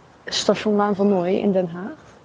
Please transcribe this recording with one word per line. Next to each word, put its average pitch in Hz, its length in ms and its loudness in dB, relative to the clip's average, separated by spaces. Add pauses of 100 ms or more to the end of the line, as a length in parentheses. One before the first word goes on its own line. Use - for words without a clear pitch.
(260)
station - 500 0
Laan 202 200 2
van 196 120 2
Nooy 180 280 2
in 208 160 0
Den 180 180 0
Haag. 190 280 -12 (260)